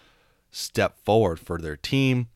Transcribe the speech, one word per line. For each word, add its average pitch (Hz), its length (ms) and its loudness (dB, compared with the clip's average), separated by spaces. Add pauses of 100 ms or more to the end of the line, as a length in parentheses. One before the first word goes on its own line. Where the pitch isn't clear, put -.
(500)
step - 540 -4
forward 101 340 2
for 85 200 -8
their 78 180 -8
team, 131 600 0